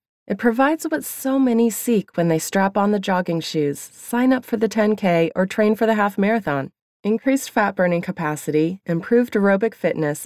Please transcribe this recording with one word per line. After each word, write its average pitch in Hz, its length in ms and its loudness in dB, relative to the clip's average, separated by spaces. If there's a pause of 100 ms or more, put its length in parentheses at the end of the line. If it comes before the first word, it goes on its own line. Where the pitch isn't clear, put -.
(260)
It 202 140 -6
provides 269 460 0
what 302 180 -4
so - 340 -4
many 233 320 2
seek - 480 -2
when 170 120 2
they 160 100 2
strap 196 380 0
on 202 140 2
the 208 80 0
jogging 180 420 -2
shoes, 147 380 -4
sign - 540 -2
up 247 120 -2
for 226 120 -4
the 214 120 0
ten 214 260 0
K, 170 400 2
or 190 100 2
train 214 300 2
for 226 100 0
the 220 80 4
half 202 240 0
marathon. 196 540 0 (340)
Increased 269 440 0
fat-burning 190 520 0
capacity, 160 840 -2
improved 233 480 0
aerobic 202 420 2
fitness, 151 500 -2